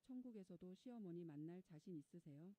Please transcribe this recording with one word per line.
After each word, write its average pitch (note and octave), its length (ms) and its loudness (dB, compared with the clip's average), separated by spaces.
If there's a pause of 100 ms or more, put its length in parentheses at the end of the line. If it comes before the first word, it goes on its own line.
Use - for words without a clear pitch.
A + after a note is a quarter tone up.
천국에서도 G#3 680 0
시어머니 F#3+ 480 2
만날 D#3+ 380 2
자신 E3 340 -2
있으세요? D#3+ 640 -4